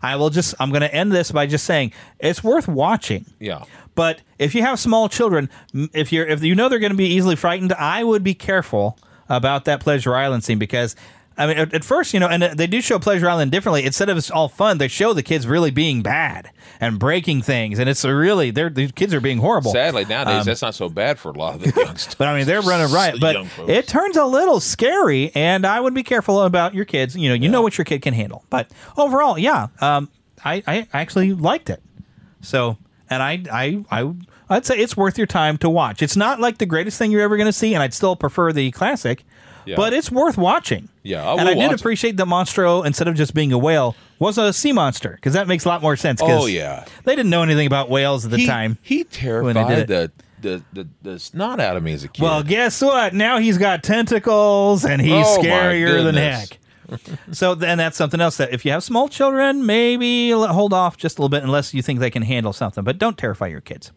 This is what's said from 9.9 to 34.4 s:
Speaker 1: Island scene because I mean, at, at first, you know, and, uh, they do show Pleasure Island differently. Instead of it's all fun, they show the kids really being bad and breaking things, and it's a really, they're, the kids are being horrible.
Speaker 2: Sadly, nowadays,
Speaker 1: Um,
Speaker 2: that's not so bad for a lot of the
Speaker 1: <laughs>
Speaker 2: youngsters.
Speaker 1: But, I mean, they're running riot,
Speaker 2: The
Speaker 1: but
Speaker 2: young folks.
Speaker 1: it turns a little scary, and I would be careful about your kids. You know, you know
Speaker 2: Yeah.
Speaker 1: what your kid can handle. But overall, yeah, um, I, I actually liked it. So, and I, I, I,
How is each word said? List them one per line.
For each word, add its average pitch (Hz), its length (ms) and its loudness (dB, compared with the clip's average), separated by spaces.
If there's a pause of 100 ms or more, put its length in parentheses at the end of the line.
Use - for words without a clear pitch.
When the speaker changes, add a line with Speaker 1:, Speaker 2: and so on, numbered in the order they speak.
Speaker 1:
Island 131 280 0
scene 113 140 -2
because 113 380 -4 (440)
I 151 80 0
mean, 156 100 0
at, 156 160 -2
at 160 100 -2
first, 302 300 0
you 196 60 2
know, 180 80 2
and, 170 160 2
uh, 165 100 0
they 165 140 0
do 220 140 -2
show 214 180 0
Pleasure 180 300 2
Island 160 220 2
differently. 165 340 0
Instead 196 240 0
of 180 80 0
it's 156 120 -4
all 160 200 0
fun, 196 280 0
they 139 120 0
show 220 240 0
the 151 100 -2
kids 143 240 -2
really 156 240 2
being 135 320 0
bad 135 480 -4 (300)
and 113 180 -2
breaking 147 420 0
things, 113 380 -2
and 127 100 0
it's 139 140 -2
a 135 100 0
really, 160 380 2
they're, 151 180 -2
the 135 220 -2
kids 202 220 -2
are 139 80 0
being 127 180 0
horrible. 143 320 2
Speaker 2:
Sadly, 120 340 0
nowadays, 110 360 0
Speaker 1:
Um, - 40 -2
Speaker 2:
that's 113 160 -2
not 113 140 -4
so 90 140 -6
bad 110 280 -2
for - 140 -12
a 71 80 -12
lot 78 160 -4
of - 60 -14
the 147 200 0
Speaker 1:
<laughs> - 40 4
Speaker 2:
youngsters. - 300 -12
Speaker 1:
But, 139 120 -2
I 147 100 -2
mean, 135 80 -2
they're 185 160 0
running 175 320 2
riot, 170 220 2
Speaker 2:
The 120 60 -6
Speaker 1:
but 156 140 2
Speaker 2:
young 95 100 -6
folks. 85 260 -6
Speaker 1:
it 233 160 2
turns 349 300 0
a 294 80 4
little 269 340 2
scary, 220 760 0
and 185 320 0
I 208 140 0
would 254 140 -2
be 254 100 -2
careful 208 380 0
about 180 340 2
your 196 100 -2
kids. 131 300 -2
You 160 140 0
know, 123 60 2
you 123 140 2
know 247 100 4
Speaker 2:
Yeah. 226 40 4
Speaker 1:
what 214 140 0
your 170 80 -2
kid 143 160 -4
can 135 120 -2
handle. 110 360 -6
But 254 200 -4 (280)
overall, 277 420 2
yeah, 180 280 0 (120)
um, 143 300 0 (340)
I, 170 240 -4
I 151 260 -4
actually 185 400 0
liked 185 360 -2
it. - 120 -8 (600)
So, 120 360 -2 (320)
and 131 140 -2
I, 170 280 -4
I, 147 400 -4
I, 131 220 -4 (360)